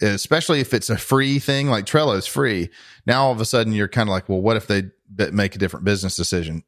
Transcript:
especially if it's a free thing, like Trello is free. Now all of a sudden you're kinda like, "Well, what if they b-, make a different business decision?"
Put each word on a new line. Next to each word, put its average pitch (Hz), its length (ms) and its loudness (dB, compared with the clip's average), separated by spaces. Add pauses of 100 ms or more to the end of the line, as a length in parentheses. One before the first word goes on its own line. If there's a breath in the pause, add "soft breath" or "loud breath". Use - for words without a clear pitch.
especially 143 600 0
if 123 120 -4
it's 117 180 0
a 107 60 -2
free 135 440 0
thing, 139 280 0
like 107 180 0
Trello 147 300 2
is - 120 -4
free. 107 420 -2 (340 loud breath)
Now 127 200 2
all 131 80 2
of 113 80 -4
a 110 40 -2
sudden 113 280 0
you're 104 160 0
kinda 107 240 0
like, 92 160 -2
"Well, 95 120 0
what 110 160 2
if 104 120 -6
they 101 140 2 (320)
b-, 92 180 -2
make 98 240 0
a - 20 -8
different 92 260 -2
business 95 300 -2
decision?" 82 540 -4